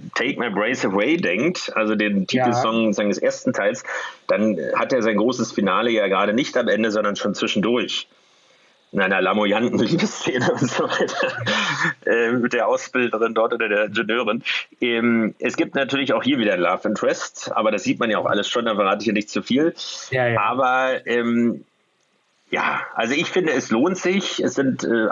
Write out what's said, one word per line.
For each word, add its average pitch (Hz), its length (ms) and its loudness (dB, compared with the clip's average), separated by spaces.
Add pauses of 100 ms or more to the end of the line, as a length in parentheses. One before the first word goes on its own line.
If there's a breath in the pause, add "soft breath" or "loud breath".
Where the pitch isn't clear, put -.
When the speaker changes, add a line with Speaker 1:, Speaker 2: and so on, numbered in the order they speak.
(160)
Speaker 1:
Take 127 220 -2
My 117 120 -2
Breath 107 340 -2
Away 107 320 2
denkt, 139 600 -2
also 110 200 2
den 104 340 0
Speaker 2:
Ja. 127 140 2
Speaker 1:
Titelsong 113 480 2
seines 101 260 0
ersten 131 360 -2
Teils, - 320 0 (420 loud breath)
dann 101 300 2 (180)
hat 113 160 0
er 127 100 2
sein 110 140 2
großes 113 380 0
Finale 101 380 2
ja 104 180 2
gerade 101 240 2
nicht 135 240 0
am 120 100 2
Ende, 107 240 2
sondern 101 240 0
schon 101 200 -2
zwischendurch. 110 760 0 (840 soft breath)
In - 80 -2
einer 95 220 2
lamoyanten 104 580 2
<laughs> - 0 -
Liebesszene 160 720 0
und 127 180 0
so - 140 -2
weiter, - 540 -2 (680 loud breath)
äh, 117 280 2
mit 120 180 0
der 113 160 0
Ausbilderin 117 680 0
dort 113 200 2
oder 110 160 -2
der 104 160 2
Ingenieurin. 110 580 -2 (380 loud breath)
Ähm, 117 580 2
es 123 160 -2
gibt 160 200 -4
natürlich 135 360 -2
auch 113 120 2
hier 135 140 2
wieder 104 180 2
ein 87 40 -2
Love 90 300 0
Interest, - 640 -4
aber 110 160 2
das 104 120 -2
sieht - 180 -2
man 117 100 0
ja 101 60 2
auch 87 80 -2
alles - 240 0
schon, 117 160 0
da 113 100 0
verrate 101 280 2
ich 107 40 0
ja 110 60 0
nicht 104 160 -2
zu 104 120 -4
viel. 151 320 2 (360 loud breath)
Speaker 2:
Ja, 127 180 0
ja. 113 140 2
Speaker 1:
Aber, 127 680 0
ähm, 117 560 2 (880)
ja, - 320 -2 (140)
also 113 180 -2
ich 156 140 -2
finde, 160 260 0
es 127 180 -2
lohnt 156 260 2
sich. - 460 -2
Es 127 120 -2
sind, 131 280 0
äh, 113 280 2